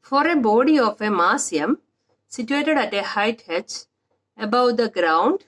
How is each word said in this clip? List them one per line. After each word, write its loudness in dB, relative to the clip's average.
For 0
a 0
body 4
of 0
a -2
mass 0
m -2
situated -2
at -2
a -2
height -4
h -8
above 0
the 0
ground 0